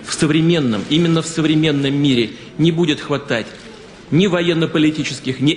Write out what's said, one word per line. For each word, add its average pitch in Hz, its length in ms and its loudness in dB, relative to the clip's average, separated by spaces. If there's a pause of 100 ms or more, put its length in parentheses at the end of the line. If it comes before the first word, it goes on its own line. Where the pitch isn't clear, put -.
в - 80 -8
современном, 156 760 2
именно 165 320 2
в 156 60 -6
современном 156 680 0
мире 131 360 2 (280)
не 165 140 4
будет 160 300 0
хватать 131 460 -4 (640)
ни 180 160 4
военно-политических, 156 1120 0
ни 143 160 2